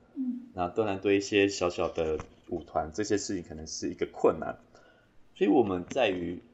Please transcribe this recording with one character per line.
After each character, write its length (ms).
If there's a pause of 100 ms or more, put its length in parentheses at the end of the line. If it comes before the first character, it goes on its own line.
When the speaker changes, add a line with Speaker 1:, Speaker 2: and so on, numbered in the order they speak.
(160)
Speaker 1:
嗯。 380
Speaker 2:
那 160
当 160
然 160
对 160
一 20
些 300
小 200
小 200
的 280 (320)
舞 140
团， 300
这 100
些 140
事 180
情 80
可 100
能 140
是 220
一 40
个 200
困 260
难。 200 (760)
所 100
以 40
我 140
们 260
在 180
于 340 (120)